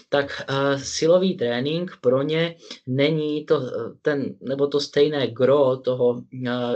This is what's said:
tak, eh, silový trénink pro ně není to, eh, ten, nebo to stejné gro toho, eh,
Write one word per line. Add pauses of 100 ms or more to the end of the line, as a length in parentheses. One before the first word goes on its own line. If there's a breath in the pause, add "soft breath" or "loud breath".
tak,
eh,
silový
trénink (100)
pro
ně (320 loud breath)
není
to,
eh, (320)
ten,
nebo
to
stejné
gro
toho, (240)
eh, (120)